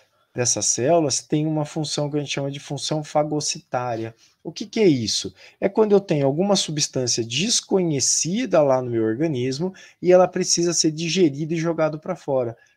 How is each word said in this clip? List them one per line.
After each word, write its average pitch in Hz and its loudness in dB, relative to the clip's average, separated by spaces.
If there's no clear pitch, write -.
dessas 117 -2
células, 147 2
tem 151 -2
uma 156 -2
função 147 -6
que 147 -4
a 147 0
gente 143 -8
chama 139 -4
de 143 -12
função 151 -6
fagocitária. 131 -4
O 165 -10
que 202 -10
que 226 -4
é 214 6
isso? 123 2
É 196 0
quando 214 4
eu 196 6
tenho 151 0
alguma 185 2
substância 135 -2
desconhecida 175 0
lá 131 4
no 123 -6
meu 113 0
organismo 131 -2
e 170 2
ela 180 8
precisa 175 0
ser 160 2
digerida 156 0
e 165 -2
jogada 160 -2
pra 175 -8
fora. 127 -2